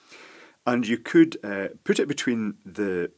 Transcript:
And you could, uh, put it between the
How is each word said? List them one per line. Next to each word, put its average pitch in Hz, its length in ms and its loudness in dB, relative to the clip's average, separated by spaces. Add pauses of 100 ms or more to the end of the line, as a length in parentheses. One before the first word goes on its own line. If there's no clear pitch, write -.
(680)
And 123 220 0
you 117 80 2
could, - 480 4
uh, 98 240 -4 (160)
put - 160 0
it - 80 0
between 113 460 -2 (100)
the 92 540 -4